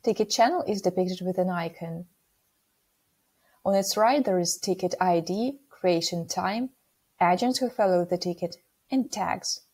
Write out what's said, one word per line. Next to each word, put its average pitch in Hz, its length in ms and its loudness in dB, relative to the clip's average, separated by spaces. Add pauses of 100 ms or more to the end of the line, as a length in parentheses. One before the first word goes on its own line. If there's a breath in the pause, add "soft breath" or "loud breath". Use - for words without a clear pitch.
Ticket 214 260 0
channel 294 360 2
is 202 160 -4
depicted 180 400 -2
with 185 160 -4
an 185 120 0
icon. 170 560 -8 (1600)
On 196 100 2
its 196 220 0
right 254 260 4
there 185 160 2
is 175 180 -2
ticket 185 440 -2
I 175 180 4
D, 214 380 -4 (120)
creation 170 600 -2
time, 208 400 -4 (520)
agents 185 380 2
who 247 100 0
follow 185 360 2
the 175 120 -2
ticket, 175 380 -4 (340)
and 269 220 0
tags. - 520 -4 (100)